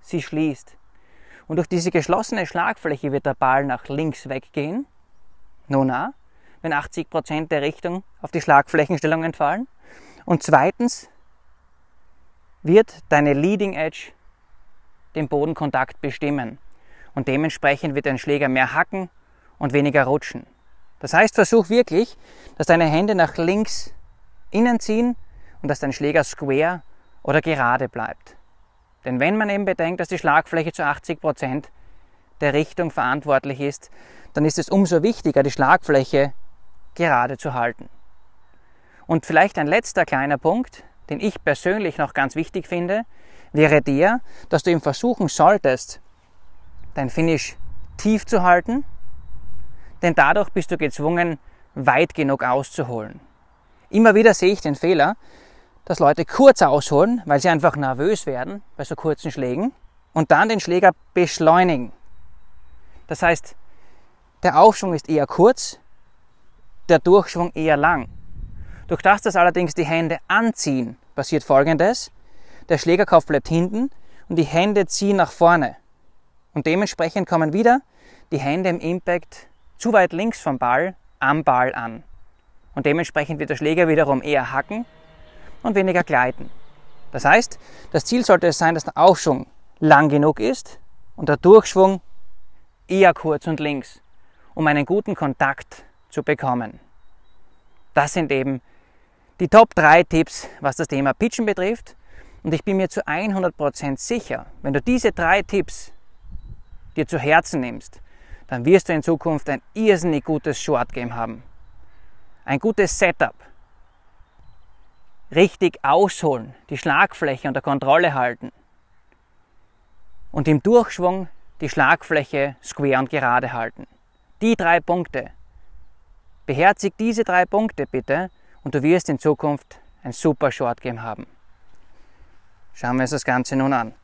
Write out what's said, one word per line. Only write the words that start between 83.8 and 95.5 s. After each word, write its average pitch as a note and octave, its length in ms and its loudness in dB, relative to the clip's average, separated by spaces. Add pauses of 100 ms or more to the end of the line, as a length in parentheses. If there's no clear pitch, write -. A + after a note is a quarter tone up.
wiederum C#3+ 340 2
eher C#3 300 -2
hacken G#3 320 -6 (800)
und A3 120 -2
weniger F#3 300 2
gleiten. B2+ 460 0 (640)
Das C3 120 -6
heißt, G3 340 4 (320)
das D#3 140 0
Ziel A#3+ 200 0
sollte F3+ 220 4
es D#3+ 120 2
sein, E3 160 2
dass D#3 100 -4
der - 120 -10
Aufschwung D#3+ 500 4 (340)
lang D3+ 280 8
genug D3 320 2
ist - 380 -4 (380)
und D#3 120 -6
der D3 80 2
Durchschwung F#3+ 640 6 (840)
eher F#3+ 260 6
kurz D#3 340 -4
und D#3 140 -4
links, C#3+ 400 -8 (540)
um - 120 0
einen D3 200 2
guten G3+ 280 -2
Kontakt - 720 -6 (260)